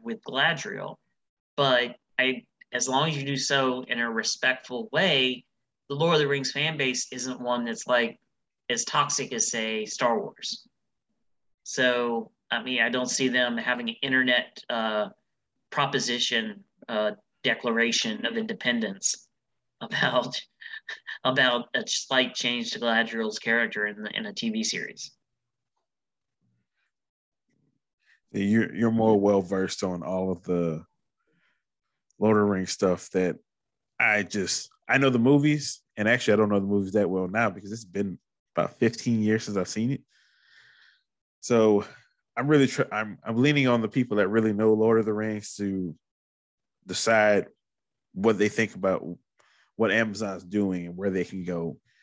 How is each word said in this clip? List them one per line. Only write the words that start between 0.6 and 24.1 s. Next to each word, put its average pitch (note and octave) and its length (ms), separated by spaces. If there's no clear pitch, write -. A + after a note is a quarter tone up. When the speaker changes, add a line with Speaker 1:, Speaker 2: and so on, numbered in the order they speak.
Speaker 1:
But B2 380
I, C3 240
as B2 160
long C#3 200
as D3+ 80
you C#3 80
do C#3 120
so B2+ 500
in A#2+ 140
a A#2 100
respectful A#2 800
way, C3+ 540
the C#3+ 60
Lord E3 200
of D3+ 60
the D3 60
Rings C3+ 240
fan D3+ 260
base C3 360
isn't B2+ 280
one A#2+ 240
that's, A2+ 220
like, A#2+ 320
as A#2+ 160
toxic C#3+ 480
as, A2+ 180
say, A2 360
Star A#2 320
Wars. - 480
So, A#2+ 720
I A#2 100
mean, B2 220
I A#2 60
don't B2 220
see C3 180
them B2 280
having A#2+ 320
an A#2 140
internet, B2+ 680
uh, A2 420
proposition, A#2+ 920
uh, G#2+ 240
declaration A2+ 840
of A#2 100
independence A2+ 920
about, B2 600
<laughs> - 440
about B2+ 500
a A2+ 120
slight - 480
change A#2+ 360
to A2+ 80
Galadriel's A2+ 600
character A2+ 480
in, G#2 280